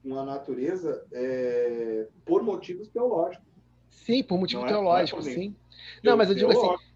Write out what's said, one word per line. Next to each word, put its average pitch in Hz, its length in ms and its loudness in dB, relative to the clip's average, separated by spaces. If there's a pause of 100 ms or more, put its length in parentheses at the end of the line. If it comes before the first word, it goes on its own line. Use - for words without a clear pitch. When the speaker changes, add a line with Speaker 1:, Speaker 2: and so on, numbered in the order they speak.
Speaker 1:
com 131 160 -10
a 135 80 -6
natureza, 139 880 -6
é, 120 920 -2 (180)
por 180 200 2
motivos 190 440 -6
teológicos. 196 560 -2 (460)
Speaker 2:
Sim, 247 320 -2
por 180 160 -2
motivo - 220 -2
Speaker 1:
Não 123 80 -4
é, - 20 0
Speaker 2:
teológico, 180 500 2
Speaker 1:
não - 60 -6
é 131 60 -4
somente 190 180 -6
Speaker 2:
sim. 208 60 -16 (480)
Não, 240 120 6
mas 208 120 6
eu 196 80 4
digo - 160 4
assim, 247 80 6
Speaker 1:
teológico. 180 360 0